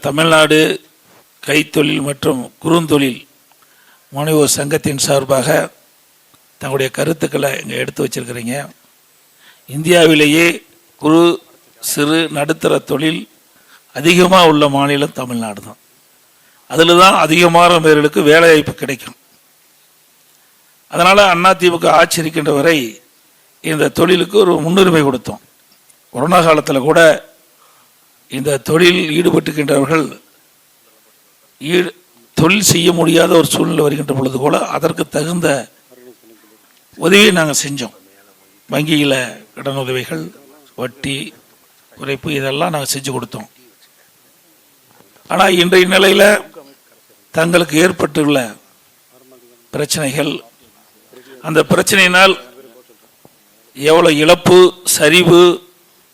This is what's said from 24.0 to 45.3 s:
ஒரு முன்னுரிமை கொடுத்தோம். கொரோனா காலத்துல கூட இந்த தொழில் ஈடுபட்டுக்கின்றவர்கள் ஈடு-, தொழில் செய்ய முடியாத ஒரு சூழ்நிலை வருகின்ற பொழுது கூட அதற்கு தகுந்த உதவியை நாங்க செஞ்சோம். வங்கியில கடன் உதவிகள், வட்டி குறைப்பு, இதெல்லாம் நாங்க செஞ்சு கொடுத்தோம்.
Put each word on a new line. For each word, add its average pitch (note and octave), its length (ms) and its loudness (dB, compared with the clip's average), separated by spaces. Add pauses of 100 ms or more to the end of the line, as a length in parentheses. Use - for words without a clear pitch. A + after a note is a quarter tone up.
ஒரு F3+ 100 2 (120)
முன்னுரிமை D#3+ 420 2
கொடுத்தோம். A#2+ 340 -8 (720)
கொரோனா E3+ 320 0
காலத்துல D3+ 440 0
கூட D#3+ 100 2 (1400)
இந்த C#3 200 -4 (120)
தொழில் F3+ 320 2 (160)
ஈடுபட்டுக்கின்றவர்கள் D3+ 880 -2 (1600)
ஈடு-, F3 340 -4 (440)
தொழில் F#3+ 340 0
செய்ய E3+ 160 0 (100)
முடியாத E3 400 2
ஒரு D#3 140 2
சூழ்நிலை - 340 -2
வருகின்ற D3 260 -4
பொழுது C3 240 -4
கூட D3 200 -2 (200)
அதற்கு D#3+ 260 -4 (140)
தகுந்த E3+ 320 -4 (1600)
உதவியை G3+ 340 4
நாங்க D3+ 160 -2 (100)
செஞ்சோம். C3+ 300 -10 (800)
வங்கியில D3 420 -2 (400)
கடன் C#3 260 -8
உதவிகள், B2+ 420 -8 (560)
வட்டி C#3 540 -10 (640)
குறைப்பு, C#3 320 -10 (100)
இதெல்லாம் C#3+ 340 -4
நாங்க C#3+ 200 -8
செஞ்சு C3+ 220 -10
கொடுத்தோம். A#2 320 -12 (1900)